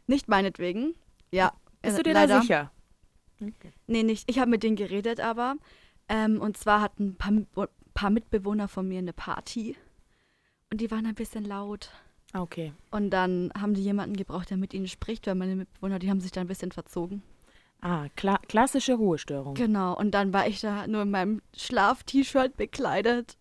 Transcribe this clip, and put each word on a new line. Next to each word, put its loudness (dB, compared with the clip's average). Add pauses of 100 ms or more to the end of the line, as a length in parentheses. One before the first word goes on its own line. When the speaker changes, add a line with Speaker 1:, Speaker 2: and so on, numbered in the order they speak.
Speaker 1:
Nicht 2
meinetwegen. 0 (360)
Ja, 4 (300)
Speaker 2:
Bist 0
Speaker 1:
äh, 0
Speaker 2:
du 2
dir 4
Speaker 1:
leider. 8
Speaker 2:
da 8
sicher? 2 (680)
Okay. -14 (140)
Speaker 1:
Nee, 0
nicht. 0
Ich 2
hab 4
mit 4
denen 2
geredet, -4
aber. -2 (520)
Ähm, 2
und -2
zwar 4
hatten -2
ein 2
paar, -4 (260)
paar 0
Mitbewohner 0
von -4
mir -4
eine -4
Party. -8 (960)
Und -4
die -2
waren -2
ein -4
bisschen -8
laut. -8 (440)
Speaker 2:
Okay. -6 (180)
Speaker 1:
Und -2
dann 0
haben 0
die 0
jemanden -2
gebraucht, -6
der -4
mit -4
ihnen -6
spricht, -8
weil 0
meine -2
Mitbewohner, -6
die -2
haben 2
sich -8
da -6
ein -4
bisschen -8
verzogen. -8 (600)
Speaker 2:
Ah, -2 (100)
kla-, 2
klassische 2
Ruhestörung. 0
Speaker 1:
Genau, 2
und 0
dann 2
war 2
ich -4
da -4
nur 0
in 0
meinem 0 (160)
Schlaf-T-Shirt 2
bekleidet. 0